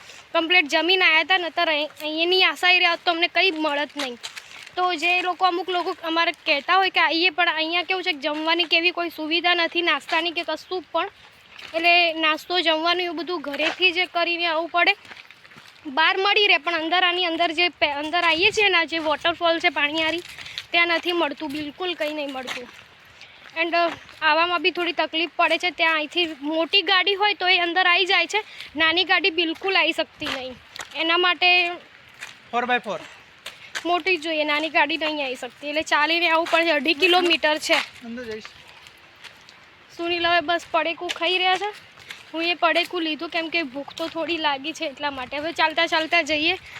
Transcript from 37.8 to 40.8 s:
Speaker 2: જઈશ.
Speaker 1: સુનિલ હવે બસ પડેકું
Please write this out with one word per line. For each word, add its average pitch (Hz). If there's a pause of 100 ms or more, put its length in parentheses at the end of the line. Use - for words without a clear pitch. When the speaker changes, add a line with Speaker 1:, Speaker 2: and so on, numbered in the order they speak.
Speaker 2:
જઈશ. 220 (1500)
Speaker 1:
સુનિલ 339
હવે 339
બસ 330
પડેકું 330